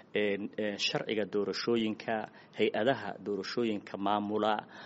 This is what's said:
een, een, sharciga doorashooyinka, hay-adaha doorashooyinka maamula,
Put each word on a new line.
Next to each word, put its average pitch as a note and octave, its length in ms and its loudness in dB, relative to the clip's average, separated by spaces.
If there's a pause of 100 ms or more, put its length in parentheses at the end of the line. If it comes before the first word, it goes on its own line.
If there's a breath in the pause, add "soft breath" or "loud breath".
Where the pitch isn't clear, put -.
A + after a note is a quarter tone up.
(140)
een, G#2 440 2
een, G#2 200 -2
sharciga - 480 0
doorashooyinka, G#2+ 920 0 (420 loud breath)
hay-adaha G#2+ 520 2 (160)
doorashooyinka G#2 720 -2
maamula, G#2 580 2 (300 loud breath)